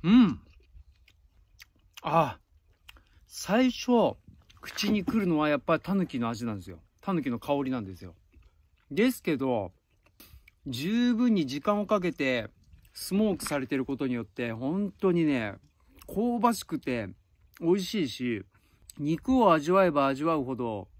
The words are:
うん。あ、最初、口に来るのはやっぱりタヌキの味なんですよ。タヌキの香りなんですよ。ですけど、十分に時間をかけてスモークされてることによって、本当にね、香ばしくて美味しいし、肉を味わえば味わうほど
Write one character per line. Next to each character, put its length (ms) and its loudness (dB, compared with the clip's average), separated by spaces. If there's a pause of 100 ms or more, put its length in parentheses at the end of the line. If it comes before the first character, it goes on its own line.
う 60 0
ん。 300 4 (1600)
あ、 380 0 (880)
最 440 2
初、 440 2 (460)
口 300 -4
に 120 0
来 160 0
る 80 0
の 100 2
は 120 2
や 80 2
っ 20 0
ぱ 180 0
り 40 -2
タ 140 -2
ヌ 120 0
キ 120 -6
の 100 -2
味 160 -6
な 80 -4
ん 40 -8
で 60 -12
す 60 -16
よ。 100 -16 (220)
タ 120 -4
ヌ 80 2
キ 80 -4
の 100 -4
香 140 -2 (120)
り 60 -4
な 80 -2
ん 60 -8
で 100 -12
す 80 -18
よ。 120 -18 (760)
で 200 2
す 100 -8
け 160 -2
ど、 340 -2 (960)
十 460 0
分 200 2
に 120 2
時 160 -6
間 200 0
を 40 -4
か 160 2
け 100 0
て 380 -2 (440)
ス 200 -10
モ 200 2
ー 40 -4
ク 80 -10
さ 140 -2
れ 80 -6
て 80 -2
る 100 0
こ 120 -6
と 100 -2
に 60 -2
よ 100 -4
っ 20 -8
て、 260 -6
本 400 -4
当 200 0
に 140 2
ね、 300 -2 (520)
香 320 -2
ば 140 2
し 100 -6
く 160 -6
て 300 -6 (500)
美 140 2
味 120 0
し 180 -4
い 60 -4
し、 340 -6 (540)
肉 440 0
を 120 8
味 180 2
わ 140 6
え 60 4
ば 160 2
味 160 -2
わ 120 2
う 80 0
ほ 120 -4
ど 340 -6 (100)